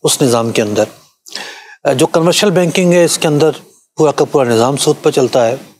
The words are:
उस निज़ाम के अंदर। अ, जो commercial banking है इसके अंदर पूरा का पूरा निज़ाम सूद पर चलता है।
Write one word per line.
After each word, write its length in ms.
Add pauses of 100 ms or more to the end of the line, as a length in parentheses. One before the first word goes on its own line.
उस 200
निज़ाम 300
के 100
अंदर। 260 (960)
अ, 60
जो 140
commercial 460
banking 400
है 120
इसके 220
अंदर 240 (480)
पूरा 140
का 120
पूरा 200
निज़ाम 320
सूद 200
पर 140
चलता 320
है। 180 (180)